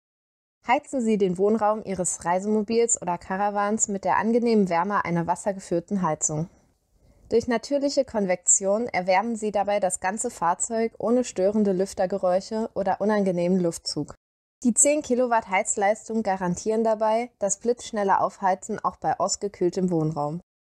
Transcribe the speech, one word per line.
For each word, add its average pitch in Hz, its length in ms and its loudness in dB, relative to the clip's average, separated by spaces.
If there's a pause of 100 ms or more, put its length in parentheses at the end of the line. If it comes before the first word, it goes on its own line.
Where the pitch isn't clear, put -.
(680)
Heizen 269 360 0
Sie 220 160 2
den 185 180 2
Wohnraum 214 480 2
Ihres 180 400 -4
Reisemobils 214 800 0
oder 175 160 -4
Caravans 202 720 -2
mit 196 160 -4
der 180 120 2
angenehmen 226 540 2
Wärme 180 340 0
einer 170 220 -2
wassergeführten 185 760 -4
Heizung. 156 480 -2 (800)
Durch 226 180 2
natürliche 277 600 0
Konvektion 196 800 0
erwärmen 190 500 0
Sie 214 160 -4
dabei 202 280 0
das 185 200 -2
ganze 220 300 -4
Fahrzeug 226 640 -2
ohne 240 280 0
störende 202 480 2
Lüftergeräusche 190 1000 -2
oder 190 300 -2
unangenehmen 190 580 2
Luftzug. 160 540 -4 (500)
Die 247 80 4
zehn 294 300 2
Kilowatt 233 480 0
Heizleistung 208 720 0
garantieren 190 640 0
dabei 220 540 0
das 196 200 -2
blitzschnelle 208 640 0
Aufheizen 190 600 0
auch - 140 -2
bei - 240 -2
ausgekühltem 185 680 0
Wohnraum. 156 500 0 (240)